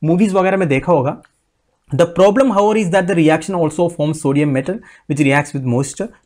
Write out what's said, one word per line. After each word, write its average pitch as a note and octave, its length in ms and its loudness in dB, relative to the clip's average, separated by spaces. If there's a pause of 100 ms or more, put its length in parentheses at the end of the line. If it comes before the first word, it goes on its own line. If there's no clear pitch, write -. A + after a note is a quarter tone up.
मूवीज F3+ 300 2
वगैरह F#3+ 240 0
में F#3+ 120 0
देखा C3+ 220 0
होगा। D3 300 -2 (680)
The C#3 180 2
problem, G3+ 420 2
however, G#3 260 2
is G#3 140 -2
that F#3 160 0
the G3 80 0
reaction D#3+ 400 2
also E3+ 380 0
forms D3+ 280 -4
sodium C#3+ 320 0
metal, C3 220 -4 (340)
which D3 140 0
reacts C#3+ 320 0
with C3+ 100 -6
moisture B2+ 400 -4 (200)